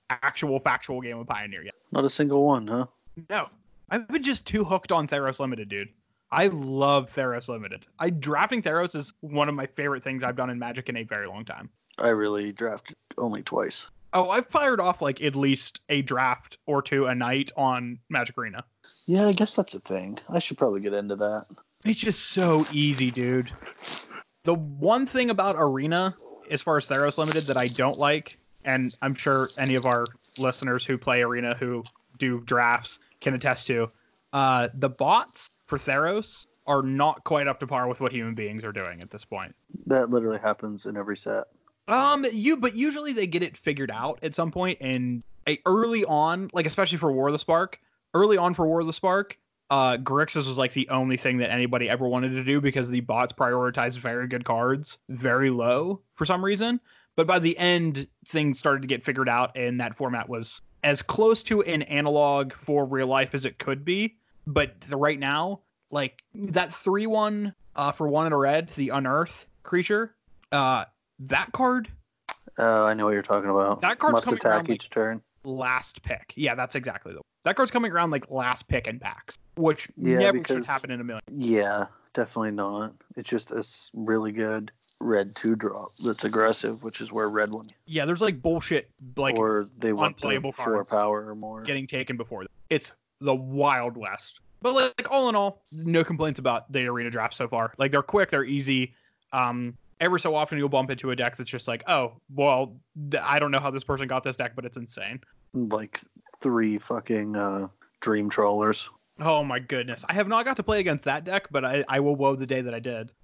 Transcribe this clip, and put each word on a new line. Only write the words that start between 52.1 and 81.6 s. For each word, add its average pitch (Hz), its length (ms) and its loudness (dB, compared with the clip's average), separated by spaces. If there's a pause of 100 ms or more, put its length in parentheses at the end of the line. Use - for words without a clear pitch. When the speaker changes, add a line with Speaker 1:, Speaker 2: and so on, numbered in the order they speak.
Speaker 1:
to 131 140 -4
do 139 160 4
because 135 280 0
the 123 120 0
bots 120 320 0
prioritized 123 680 0
very 123 300 -4
good 123 160 -6
cards 127 540 0 (100)
very 131 420 2
low 127 500 0 (140)
for 160 100 -2
some 180 200 0
reason. 220 360 0 (360)
But 160 100 4
by 180 140 4
the 170 180 2
end, 170 480 2 (180)
things 151 340 0
started 139 240 2
to 131 60 -8
get 120 140 0
figured 131 260 0
out, 123 280 0
and 123 240 -2
that 113 160 -6
format 123 320 -4
was 113 320 -10 (240)
as 147 180 2
close 220 420 4
to 208 200 2
an 156 180 0
analog 143 720 2
for 147 320 0
real 131 240 0
life 135 260 2
as 135 100 -2
it 113 140 -4
could 139 260 -4
be. 196 320 0 (300)
But 143 280 0 (140)
the, 143 80 -4
right 147 220 2
now, 147 420 -2 (300)
like, 143 320 -4 (120)
that 185 380 -2
three 202 340 0
one, 208 460 0 (220)
uh, 143 160 0
for 151 180 -2
one 156 180 2
and 156 80 2
a 143 40 4
red, 147 380 2
the 135 140 -2
Unearth 139 560 0 (180)
creature, 208 500 0 (380)
uh, 131 320 2 (380)
that 135 300 0
card 247 340 2 (720)
Speaker 2:
Uh, 113 260 6
I 107 100 4
know 107 100 -2
what 107 100 4
you're 101 80 0
talking 101 280 0
about. 98 320 2
Speaker 1:
That 202 160 2
card's 311 160 4
Speaker 2:
Must 113 100 4
Speaker 1:
coming 117 140 0
Speaker 2:
attack 117 140 4
Speaker 1:
around, 107 180 2
Speaker 2:
each 107 140 -2
Speaker 1:
like, - 60 -18
Speaker 2:
turn. 113 320 -2 (220)
Speaker 1:
last 127 580 -4
pick. - 320 -8
Yeah, 139 200 -2
that's 127 200 -6
exactly 127 380 -8
the, 73 80 -16 (220)
that 190 140 2
card's 262 140 2
coming 233 220 0
around, 170 180 2
like, 143 200 -4
last 123 380 -4
pick 123 180 -2
in 113 120 -6
packs, - 400 -12 (180)
which 160 400 0
Speaker 2:
Yeah, 170 220 2
Speaker 1:
never 196 200 6
should 165 100 -4
Speaker 2:
because 127 180 0
Speaker 1:
happen 135 240 -4
in 123 100 -6
a 120 40 -8
million. 113 260 -10
Speaker 2:
Yeah, 104 560 2 (280)